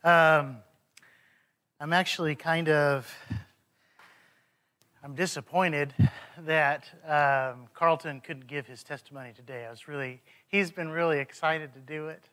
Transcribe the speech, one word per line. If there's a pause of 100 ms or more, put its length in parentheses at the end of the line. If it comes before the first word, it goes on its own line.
Um, (1200)
I'm
actually
kind
of, (1900)
I'm
disappointed (460)
that, (160)
um,
Carlton
couldn't
give
his
testimony
today.
I
was
really, (240)
he's
been
really
excited
to
do
it.